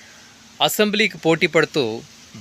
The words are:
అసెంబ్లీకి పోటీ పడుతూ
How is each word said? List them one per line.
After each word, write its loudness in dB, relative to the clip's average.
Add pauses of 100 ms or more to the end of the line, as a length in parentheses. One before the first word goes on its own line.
(640)
అసెంబ్లీకి 0
పోటీ 2
పడుతూ 0 (380)